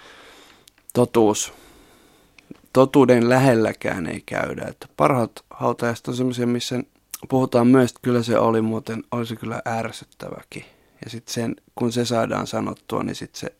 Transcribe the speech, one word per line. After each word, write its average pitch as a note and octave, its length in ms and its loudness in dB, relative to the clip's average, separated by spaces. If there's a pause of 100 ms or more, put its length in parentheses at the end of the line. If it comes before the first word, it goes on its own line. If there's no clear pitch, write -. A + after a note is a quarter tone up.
(920)
totuus, A2+ 600 2 (1200)
totuuden B2+ 560 6
lähelläkään A2+ 800 2
ei - 180 -8
käydä. - 420 -6
Että - 200 -16 (100)
parhaat C3 340 2 (180)
hautajaiset A#2+ 580 -4
on B2+ 80 -6
semmoisia, B2 320 -2
missä A#2+ 360 -4 (460)
puhutaan B2 380 4
myös, B2+ 240 6
että - 120 -20
kyllä A#2+ 200 0
se A2+ 160 2
oli A2+ 220 4
muuten, A2 500 -4
oli A#2+ 140 -6
se A2+ 100 -10
kyllä A2+ 320 -10
ärsyttäväkin. - 960 -10 (400)
Ja A2+ 40 -16
sit A2+ 180 -16
sen, A#2 280 -6 (200)
kun A#2+ 160 -2
se A#2+ 140 -2
saadaan A2+ 420 -2
sanottua, G#2 560 -6
niin - 120 -6
sit - 200 -16
se - 240 -12